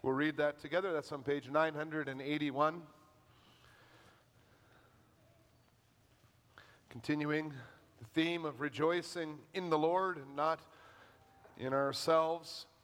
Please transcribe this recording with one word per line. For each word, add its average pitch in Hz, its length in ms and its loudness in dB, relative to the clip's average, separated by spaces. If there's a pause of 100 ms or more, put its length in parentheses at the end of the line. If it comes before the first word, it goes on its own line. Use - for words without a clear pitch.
We'll 131 120 2
read 147 240 2
that 147 240 2
together. 175 320 0
That's 147 180 -2
on 143 100 -6
page 135 300 -2
nine 156 220 4
hundred 156 340 -4
and 135 140 -6
eighty-one. 151 600 2 (4000)
Continuing 151 600 0 (500)
the 110 140 -16
theme 165 320 2
of 135 160 -6
rejoicing 156 760 -2 (160)
in 180 160 -2
the 156 80 6
Lord 180 380 2
and 139 180 -12
not 156 280 0 (960)
in 131 160 -2
ourselves. 160 960 0 (160)